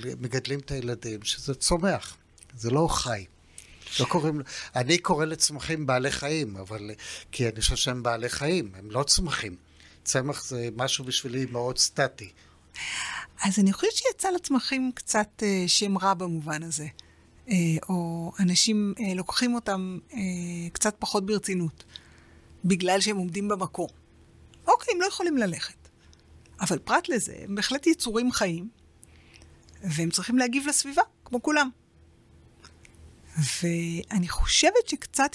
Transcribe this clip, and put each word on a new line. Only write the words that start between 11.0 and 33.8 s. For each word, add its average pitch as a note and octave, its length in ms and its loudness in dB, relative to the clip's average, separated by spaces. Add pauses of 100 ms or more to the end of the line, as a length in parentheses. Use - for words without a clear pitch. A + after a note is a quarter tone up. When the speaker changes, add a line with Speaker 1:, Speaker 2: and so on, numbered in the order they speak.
Speaker 1:
בשבילי B2+ 400 -2
מאוד A#2+ 320 -4
סטטי. - 540 0 (1120)
Speaker 2:
אז G3+ 160 4
אני G3 140 8
חושבת G#4 180 2
שיצא - 380 0
לצמחים C4 640 0
קצת, - 480 -2
אה, G3 240 2
שם G3 300 2
רע F#3+ 160 4
במובן E3 500 -4
הזה. D#3+ 240 -6 (640)
אה, G#3 60 4 (340)
או E3+ 500 -2
אנשים, G3+ 600 4
אה, G3 140 -2
לוקחים A#3+ 420 0
אותם, F#3+ 420 -4 (160)
אה, B3 60 -8 (520)
קצת - 280 0
פחות G3+ 260 0
ברצינות, F#3+ 580 -2 (840)
בגלל F#3 360 4
שהם G3+ 160 0
עומדים F#3 300 -4
במקום. F#3 420 -2 (760)
אוקיי, A#4 260 6
הם F4+ 80 0
לא F#4 40 4
יכולים F4 320 0
ללכת. - 520 -2 (720)
אבל F3 180 0
פרט - 300 2
לזה, B3 240 0 (100)
הם G3 120 -6
בהחלט B3+ 320 0
יצורים B3 440 2
חיים, F#3 380 0 (1120)
והם E3 260 0
צריכים A#3 280 0
להגיב B3+ 300 2
לסביבה, C#4+ 340 2 (240)
כמו A#3+ 160 -4
כולם. D4 280 2 (1700)
ואני E3+ 920 0